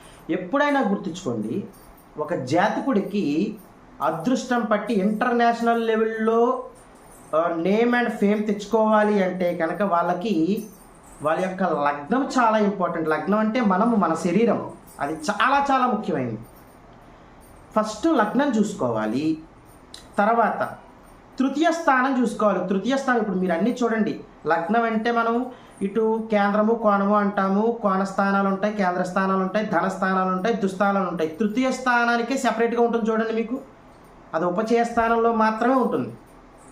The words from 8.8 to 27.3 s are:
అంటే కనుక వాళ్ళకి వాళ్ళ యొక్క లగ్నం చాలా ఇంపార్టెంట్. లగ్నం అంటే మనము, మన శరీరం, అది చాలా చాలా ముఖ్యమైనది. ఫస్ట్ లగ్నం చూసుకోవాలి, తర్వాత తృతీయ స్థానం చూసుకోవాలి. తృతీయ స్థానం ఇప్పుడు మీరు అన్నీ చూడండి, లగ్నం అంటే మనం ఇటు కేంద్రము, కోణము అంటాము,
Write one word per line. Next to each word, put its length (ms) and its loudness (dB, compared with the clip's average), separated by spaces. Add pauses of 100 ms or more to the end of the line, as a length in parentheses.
అంటే 320 0
కనుక 260 -4
వాళ్ళకి 840 0 (540)
వాళ్ళ 200 0
యొక్క 220 -4
లగ్నం 680 0 (100)
చాలా 180 4
ఇంపార్టెంట్. 520 0
లగ్నం 300 0
అంటే 220 0
మనము, 340 2
మన 180 2
శరీరం, 580 0 (280)
అది 140 -4
చాలా 580 0
చాలా 160 2
ముఖ్యమైనది. 520 -4 (1400)
ఫస్ట్ 280 -2
లగ్నం 420 2
చూసుకోవాలి, 920 0 (760)
తర్వాత 600 0 (640)
తృతీయ 320 0
స్థానం 500 0
చూసుకోవాలి. 460 0
తృతీయ 300 -2
స్థానం 220 0
ఇప్పుడు 180 -2
మీరు 160 0
అన్నీ 300 0
చూడండి, 360 0 (280)
లగ్నం 360 0
అంటే 280 -2
మనం 340 0 (360)
ఇటు 500 -2
కేంద్రము, 440 2
కోణము 400 2
అంటాము, 640 0